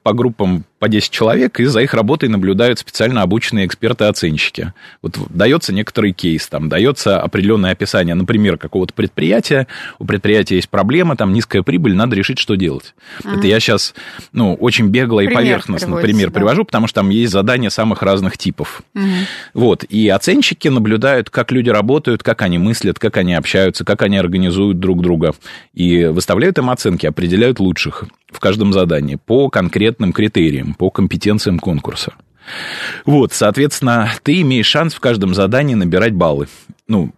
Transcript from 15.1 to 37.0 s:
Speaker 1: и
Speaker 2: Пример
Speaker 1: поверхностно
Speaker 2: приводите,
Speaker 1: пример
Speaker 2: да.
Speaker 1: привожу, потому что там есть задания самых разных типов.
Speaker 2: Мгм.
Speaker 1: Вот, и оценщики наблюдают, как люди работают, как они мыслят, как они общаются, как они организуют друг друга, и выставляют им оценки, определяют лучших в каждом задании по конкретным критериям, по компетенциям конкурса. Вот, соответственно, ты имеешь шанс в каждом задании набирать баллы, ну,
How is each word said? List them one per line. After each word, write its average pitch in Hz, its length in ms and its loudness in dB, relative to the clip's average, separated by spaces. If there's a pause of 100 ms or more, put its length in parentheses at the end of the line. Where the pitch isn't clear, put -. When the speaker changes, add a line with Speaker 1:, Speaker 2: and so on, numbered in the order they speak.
Speaker 1:
и 98 60 2
Speaker 2:
Пример 123 140 2
Speaker 1:
поверхностно 107 460 -2
Speaker 2:
приводите, 90 260 -2
Speaker 1:
пример 101 180 2
Speaker 2:
да. - 40 -12
Speaker 1:
привожу, 117 300 2
потому 113 220 -2
что - 120 -4
там 98 120 2
есть 113 200 0
задания 107 380 0
самых 110 340 -2
разных 95 340 0
типов. - 440 -8 (120)
Speaker 2:
Мгм. 196 320 -4 (280)
Speaker 1:
Вот, 117 320 2
и 107 240 2
оценщики 180 580 0
наблюдают, 120 640 0
как - 240 -2
люди 123 160 0
работают, 113 540 0
как 117 180 -2
они 90 160 0
мыслят, 101 420 0
как 110 160 -2
они 90 200 0
общаются, 92 500 0
как 101 160 0
они 101 160 2
организуют 92 640 0
друг 92 220 0
друга, 82 300 2 (420)
и 87 340 2
выставляют 92 500 0
им 127 120 0
оценки, 98 360 -2
определяют 92 560 0
лучших 85 420 -2 (260)
в - 100 -20
каждом 101 340 0
задании 78 420 0
по 131 340 2
конкретным 98 640 0
критериям, 80 640 0
по 95 160 0
компетенциям 98 720 0
конкурса. - 540 -6 (920)
Вот, 139 260 4
соответственно, 120 800 0 (120)
ты 170 180 2
имеешь 131 240 2
шанс 156 300 0
в - 40 -18
каждом 101 360 0
задании 120 400 2
набирать 95 380 2
баллы, 78 340 0 (400)
ну, 92 300 -2